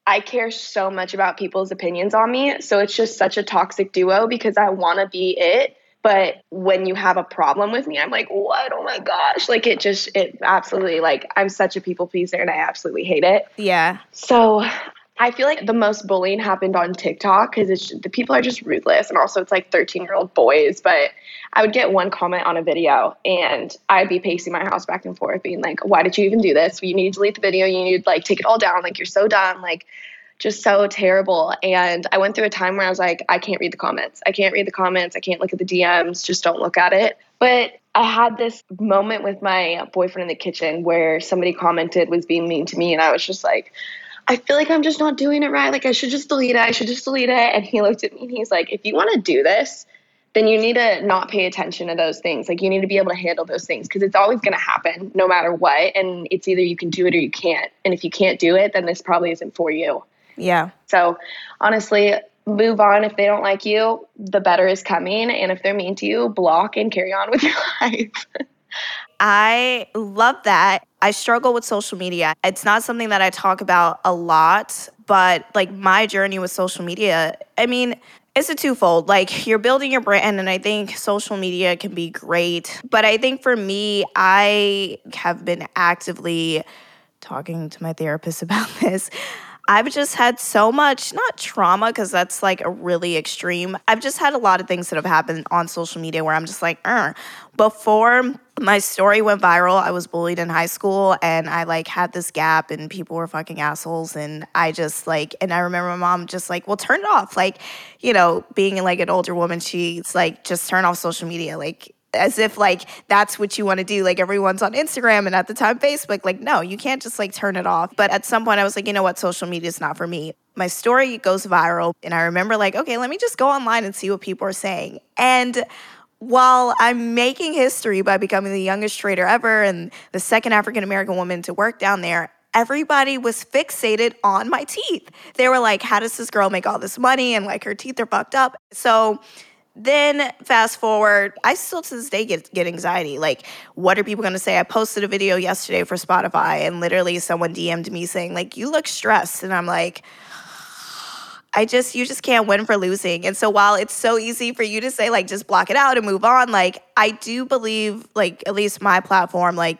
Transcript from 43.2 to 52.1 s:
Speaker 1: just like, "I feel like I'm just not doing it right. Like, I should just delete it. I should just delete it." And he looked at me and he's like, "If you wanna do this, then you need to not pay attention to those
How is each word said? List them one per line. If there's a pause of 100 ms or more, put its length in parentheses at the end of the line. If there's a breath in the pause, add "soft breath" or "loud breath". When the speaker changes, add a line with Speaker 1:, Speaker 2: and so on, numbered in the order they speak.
Speaker 1:
just
like, (560 loud breath)
"I
feel
like
I'm
just
not
doing
it
right.
Like,
I
should
just
delete
it.
I
should
just
delete
it." (220)
And
he
looked
at
me
and
he's
like,
"If
you
wanna
do
this, (480 soft breath)
then
you
need
to
not
pay
attention
to
those